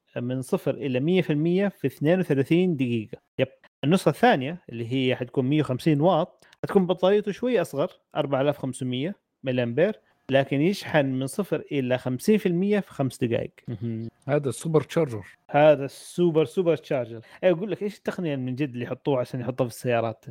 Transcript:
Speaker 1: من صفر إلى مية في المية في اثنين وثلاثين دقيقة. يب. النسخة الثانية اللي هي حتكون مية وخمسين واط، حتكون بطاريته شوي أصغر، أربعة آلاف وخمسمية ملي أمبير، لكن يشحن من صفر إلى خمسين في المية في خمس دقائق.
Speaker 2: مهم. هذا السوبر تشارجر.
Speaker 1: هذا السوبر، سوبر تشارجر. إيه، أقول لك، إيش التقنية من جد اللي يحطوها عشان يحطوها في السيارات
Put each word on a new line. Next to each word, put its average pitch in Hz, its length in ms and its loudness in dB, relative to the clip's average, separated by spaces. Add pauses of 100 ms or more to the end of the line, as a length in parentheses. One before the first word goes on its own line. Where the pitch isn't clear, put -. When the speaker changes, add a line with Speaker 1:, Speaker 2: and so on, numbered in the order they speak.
(160)
Speaker 1:
من 127 260 -4
صفر 156 320 -2
إلى 127 260 -2
مية 175 220 2
في - 100 -2
المية 175 360 0
في - 180 -6
اثنين 156 340 2
وثلاثين 165 560 2
دقيقة. 120 420 -2 (200)
يب. 131 100 0 (360)
النسخة 175 240 2
الثانية 165 600 2
اللي 117 240 -8
هي 127 240 2
حتكون 127 280 -2
مية 147 160 2
وخمسين 139 400 0
واط، 170 460 2 (160)
حتكون 190 240 2
بطاريته 196 460 2
شوي 240 280 0
أصغر، 156 300 -2 (260)
أربعة 139 240 0
آلاف 143 180 0
وخمسمية 131 580 -6 (280)
ملي 127 180 0
أمبير، 139 380 0 (300)
لكن 135 300 2
يشحن 160 460 0
من 131 200 -4
صفر 156 360 -4 (100)
إلى 127 260 0
خمسين 127 400 2
في - 80 -2
المية 196 340 2
في - 100 -14
خمس 131 340 -4
دقائق. 113 260 -2 (180)
Speaker 2:
مهم. 113 400 -6 (200)
هذا 143 200 0
السوبر 156 320 0
تشارجر. 131 460 -4 (240)
Speaker 1:
هذا 147 340 6
السوبر، 160 600 0
سوبر 165 320 0
تشارجر. 120 440 -6 (240)
إيه، 185 60 6
أقول 180 200 -2
لك، - 120 -4
إيش 202 140 -6
التقنية 175 400 -4
من 127 180 -4
جد 131 180 -4
اللي 120 120 -8
يحطوها 127 360 -2
عشان 127 200 -6
يحطوها 123 280 -2
في 113 60 -12
السيارات 113 560 -2